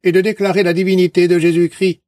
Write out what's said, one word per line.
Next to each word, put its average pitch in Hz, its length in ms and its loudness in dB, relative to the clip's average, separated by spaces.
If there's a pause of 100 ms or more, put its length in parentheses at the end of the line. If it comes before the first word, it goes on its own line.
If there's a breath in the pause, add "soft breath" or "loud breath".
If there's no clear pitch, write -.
est 180 80 0
de 185 80 2
déclarer 202 420 -2
la 175 120 0
divinité 180 520 0
de 175 120 2
Jésus-Christ. 170 680 -2